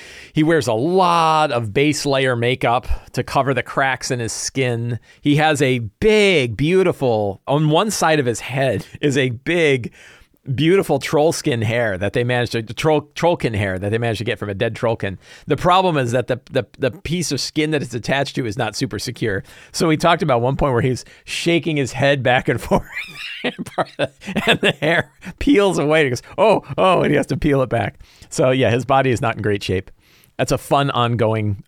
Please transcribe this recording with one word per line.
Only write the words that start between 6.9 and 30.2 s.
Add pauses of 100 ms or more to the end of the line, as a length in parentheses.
on
one
side
of
his
head (140)
is
a
big, (600)
beautiful
troll
skin
hair
that
they
managed
to,
the
troll, (100)
trollkin
hair
that
they
managed
to
get
from
a
dead
trollkin. (300)
The
problem
is
that
the, (100)
the, (120)
the
piece
of
skin
that
it's
attached
to
is
not
super
secure. (280)
So
we
talked
about
one
point
where
he's (180)
shaking
his
head
back
and
<laughs>
forth, (600)
and
the
hair (260)
peels
away.
He
goes, (160)
"Oh, (160)
oh,"
and
he
has
to
peel
it
back. (300)
So
yeah,
his
body
is
not
in
great
shape. (460)